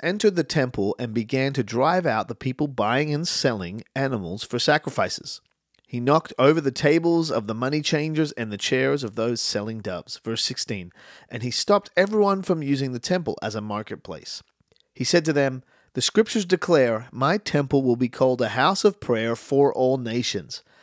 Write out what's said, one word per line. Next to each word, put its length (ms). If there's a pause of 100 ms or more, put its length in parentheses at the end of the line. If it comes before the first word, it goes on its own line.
entered 360
the 80
temple 540
and 140
began 400
to 100
drive 440
out 220
the 60
people 320
buying 460
and 160
selling 540 (120)
animals 480
for 160
sacrifices. 840 (460)
He 120
knocked 400
over 220
the 100
tables 600
of 160
the 60
money 260
changers 520
and 200
the 40
chairs 480
of 100
those 260
selling 380
doves." 400
Verse 260
sixteen, 460 (380)
And 160
he 80
stopped 440
everyone 460
from 180
using 320
the 60
temple 420
as 140
a 60
marketplace. 840 (520)
He 100
said 200
to 80
them, 300 (320)
'The 80
scriptures 420
declare, 680
"My 280
temple 440
will 140
be 120
called 320
a 100
house 340
of 160
prayer 340
for 400
all 240
nations, 640 (200)